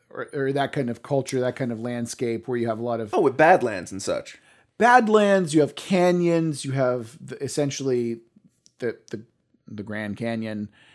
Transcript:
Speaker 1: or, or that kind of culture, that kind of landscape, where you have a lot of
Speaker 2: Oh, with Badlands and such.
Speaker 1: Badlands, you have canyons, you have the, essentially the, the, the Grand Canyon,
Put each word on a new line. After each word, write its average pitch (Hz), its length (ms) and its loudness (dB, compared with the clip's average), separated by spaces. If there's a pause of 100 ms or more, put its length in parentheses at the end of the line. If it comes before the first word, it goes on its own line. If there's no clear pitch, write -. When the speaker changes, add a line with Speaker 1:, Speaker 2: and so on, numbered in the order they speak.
(100)
Speaker 1:
or, - 220 -10
or 139 200 -2
that 139 200 -2
kind 131 180 -4
of 117 120 -10
culture, 135 380 -2
that 123 160 -2
kind 120 160 -4
of 110 80 -8
landscape, 117 640 -6
where 127 100 -4
you 117 120 -2
have 110 100 -2
a 117 60 -6
lot 117 160 -4
of 107 120 -8
Speaker 2:
Oh, - 80 2
with 135 160 2
Badlands 123 540 4
and 98 100 -10
such. - 380 -6 (400)
Speaker 1:
Badlands, 208 760 6
you 156 80 6
have - 120 0
canyons, 175 920 2
you 135 80 -4
have 123 520 -2
the, 127 180 -12
essentially 131 800 -2 (580)
the, 117 200 -6 (120)
the, 110 120 -12 (440)
the 104 160 -12
Grand 104 360 -8
Canyon, 110 500 -6 (260)